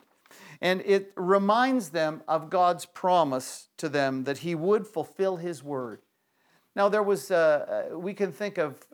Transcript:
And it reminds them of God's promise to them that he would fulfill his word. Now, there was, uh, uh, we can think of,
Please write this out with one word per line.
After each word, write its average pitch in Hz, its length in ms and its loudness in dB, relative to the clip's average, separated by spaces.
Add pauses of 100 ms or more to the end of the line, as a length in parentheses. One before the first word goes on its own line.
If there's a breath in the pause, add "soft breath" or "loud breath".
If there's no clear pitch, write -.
(600 loud breath)
And 180 240 0
it 196 320 2
reminds 202 720 2
them 156 360 -2
of 156 240 -2
God's 180 360 2
promise 156 880 0
to 160 120 -6
them 135 360 0
that 139 140 -4
he 170 160 -4
would 196 320 0
fulfill 190 500 -4
his 165 260 -8
word. 127 380 -8 (760)
Now, 202 120 4
there 214 140 2
was, 196 280 -2
uh, 156 600 2
uh, 160 60 -10
we 180 160 -6
can 190 180 -2
think 202 260 -8
of, 147 360 -4